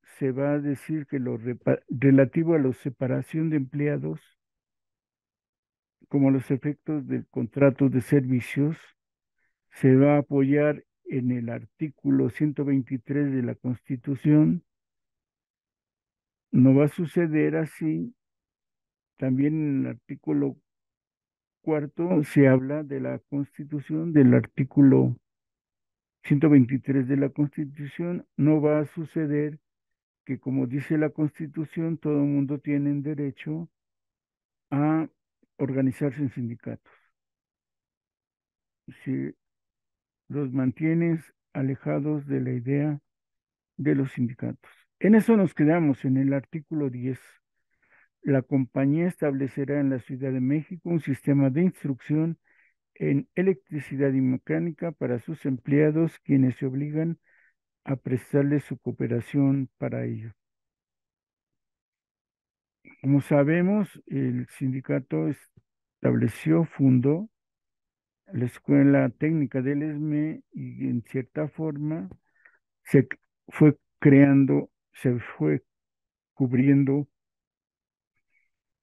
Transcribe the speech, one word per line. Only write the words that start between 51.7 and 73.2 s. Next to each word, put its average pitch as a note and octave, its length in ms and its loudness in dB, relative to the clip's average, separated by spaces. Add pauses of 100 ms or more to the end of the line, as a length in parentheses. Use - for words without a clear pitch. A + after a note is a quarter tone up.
en D3 420 -2
electricidad D3+ 800 -2
y C3+ 80 0
mecánica D#3 720 -4
para B2 260 -4
sus D#3 260 -12
empleados, D3+ 720 0
quienes C3 360 2
se - 100 -8
obligan D3+ 540 -6 (640)
a C3+ 140 -4
prestarles C#3+ 640 -2
su C3 140 -12
cooperación C3 1000 -2
para B2 280 -6
ello. A2+ 260 -10 (2750)
Como C#3 180 2
sabemos, E3+ 840 0
el B2 420 -4
sindicato C#3 800 -6
estableció, - 1400 -2
fundó C#3 640 2 (1040)
la B2 120 -2
Escuela C#3 640 2
Técnica D3 520 -2
del C#3+ 220 -4
esme D3+ 600 -4 (100)
y B2+ 340 -10
en A#2+ 160 -4
cierta C#3+ 460 -8
forma D#3 600 -8 (720)
se C3+ 200 4
c-, - 160 -14 (280)